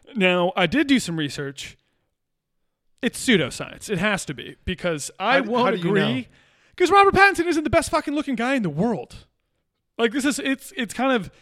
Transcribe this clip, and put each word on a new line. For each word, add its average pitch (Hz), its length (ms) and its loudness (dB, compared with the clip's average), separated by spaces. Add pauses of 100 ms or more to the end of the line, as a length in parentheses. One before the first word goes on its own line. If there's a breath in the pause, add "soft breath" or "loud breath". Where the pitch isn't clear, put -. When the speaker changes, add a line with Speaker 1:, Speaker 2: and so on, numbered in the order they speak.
(160)
Speaker 1:
Now, 180 400 2
I 185 100 4
did 247 200 2
do 269 140 6
some 170 180 -4
research. 143 580 -8 (1300)
It's - 240 -2
pseudoscience. - 640 -2
It 190 80 -2
has 202 280 -2
to 147 80 -10
be, 127 300 -14
because 170 540 -4
I 220 180 0
Speaker 2:
How 269 40 2
d-, 226 80 -4
Speaker 1:
won't 240 160 0
Speaker 2:
how - 80 2
do 185 60 -2
you 175 100 -2
Speaker 1:
agree. 208 320 2
Speaker 2:
know? 240 40 -8 (520 soft breath)
Speaker 1:
'Cause 339 160 2
Robert 403 220 6
Pattinson 370 320 4
isn't 320 180 0
the 262 60 -4
best 320 200 2
fucking 302 240 -2
looking 277 220 -4
guy 247 180 -2
in 254 80 -2
the 170 80 -2
world. 160 560 -4 (720)
Like, 226 140 0
this 254 120 -2
is, 277 140 0
it's, - 380 -6
it's 233 180 -6
kind 262 180 0
of 190 180 -2 (120)